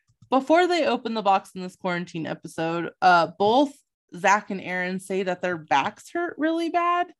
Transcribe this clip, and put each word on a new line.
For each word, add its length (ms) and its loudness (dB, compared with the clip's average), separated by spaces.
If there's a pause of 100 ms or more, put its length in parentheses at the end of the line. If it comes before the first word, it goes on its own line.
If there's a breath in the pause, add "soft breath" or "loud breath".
(300 soft breath)
before 380 2
they 180 0
open 280 -2
the 80 -4
box 340 0
in 60 -10
this 140 -12
quarantine 500 -6
episode, 680 -6 (100)
uh, 260 6 (100)
both 360 2 (420)
Zach 340 2
and 120 -6
Aaron 400 -6
say 220 -4
that 180 -4
their 160 -2
backs 560 -2
hurt 240 -6
really 320 -2
bad. 380 0 (120)